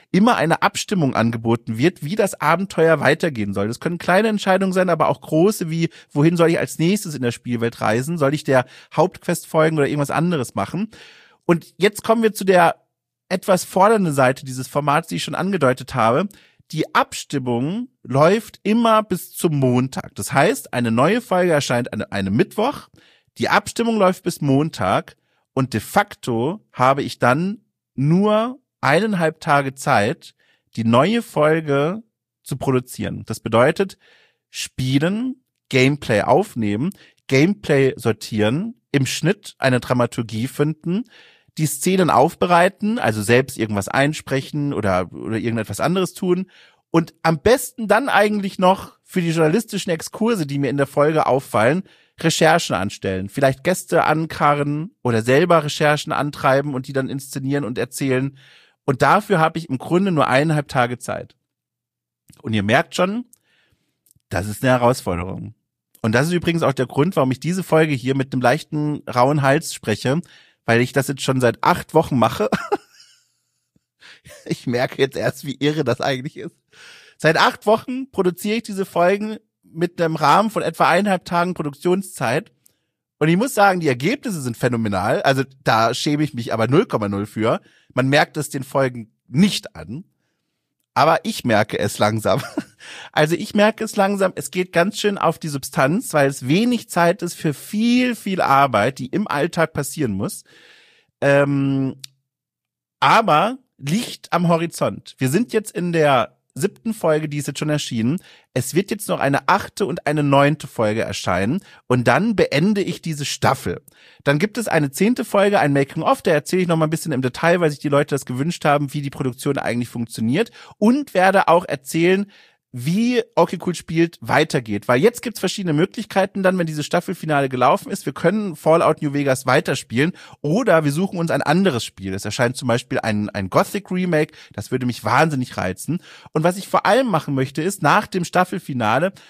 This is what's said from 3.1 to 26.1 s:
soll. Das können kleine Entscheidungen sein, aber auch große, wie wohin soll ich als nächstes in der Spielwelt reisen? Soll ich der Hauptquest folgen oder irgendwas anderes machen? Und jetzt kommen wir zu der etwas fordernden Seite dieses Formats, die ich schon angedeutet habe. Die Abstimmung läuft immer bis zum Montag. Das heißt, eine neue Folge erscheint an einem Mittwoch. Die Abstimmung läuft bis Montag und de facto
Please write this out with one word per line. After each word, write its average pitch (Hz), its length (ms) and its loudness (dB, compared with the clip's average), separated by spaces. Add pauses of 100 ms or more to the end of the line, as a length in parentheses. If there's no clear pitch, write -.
soll. 101 160 -2
Das 117 120 -8
können 170 180 -6
kleine 190 300 0
Entscheidungen 190 440 0
sein, 180 160 0
aber 156 200 2
auch - 120 -2
große, 175 480 0
wie 165 220 -2 (200)
wohin 160 280 2
soll 165 120 6
ich 170 80 0
als - 200 -6
nächstes 175 360 0
in 127 80 -8
der 120 100 0
Spielwelt 117 500 -4
reisen? 120 340 -2
Soll 143 160 0
ich 151 120 -4
der 127 200 2 (300)
Hauptquest 170 520 -2
folgen 160 300 2
oder 139 120 2
irgendwas 143 220 -2
anderes 160 440 -2
machen? 175 340 -4 (560)
Und 170 320 0
jetzt 208 260 0
kommen 226 200 2
wir 220 100 2
zu 214 120 -8
der 180 320 4 (520)
etwas 185 360 0
fordernden 196 480 4
Seite 131 320 2
dieses 127 220 -10
Formats, 147 420 -2
die 170 80 -6
ich 160 80 -6
schon - 120 -8
angedeutet 147 580 0
habe. 131 340 2 (440)
Die - 220 -4
Abstimmung 139 960 -2 (140)
läuft 156 600 0
immer 220 420 2
bis - 280 -6
zum 160 240 -2
Montag. 131 600 0
Das - 160 -8
heißt, 160 400 0
eine 120 180 0
neue 151 300 2
Folge 180 320 0
erscheint 131 400 -2
an 104 100 -6
einem 95 320 -4
Mittwoch. 208 540 -2 (500)
Die 220 100 -2
Abstimmung 226 500 0
läuft 185 260 2
bis - 160 -6
Montag 139 760 0 (380)
und 131 200 -2
de 110 60 0
facto 151 920 -2